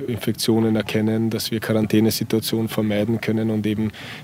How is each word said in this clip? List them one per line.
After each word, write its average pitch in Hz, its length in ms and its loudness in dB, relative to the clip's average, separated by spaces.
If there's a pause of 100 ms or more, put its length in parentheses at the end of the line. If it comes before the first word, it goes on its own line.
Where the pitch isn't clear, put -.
Infektionen 113 640 2
erkennen, 110 540 0
dass 110 220 -4
wir 110 100 -2
Quarantänesituationen 110 1080 2
vermeiden 107 520 0
können 113 300 0
und 107 160 0
eben 107 260 0 (320)